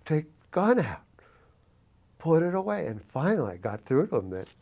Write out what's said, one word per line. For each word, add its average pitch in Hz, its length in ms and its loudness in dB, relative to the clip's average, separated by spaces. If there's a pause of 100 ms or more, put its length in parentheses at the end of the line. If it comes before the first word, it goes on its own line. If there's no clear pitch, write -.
take 156 200 0
the - 260 -20
gun 214 300 4
out. 110 220 -4 (1160)
Put 165 240 4
it 175 120 0
away. 190 320 -2
And 107 160 -8
finally, 147 500 -2
I 87 40 -10
got 104 240 -6
through 143 280 2
to - 80 -2
him 95 140 -2
that, 92 180 -8 (140)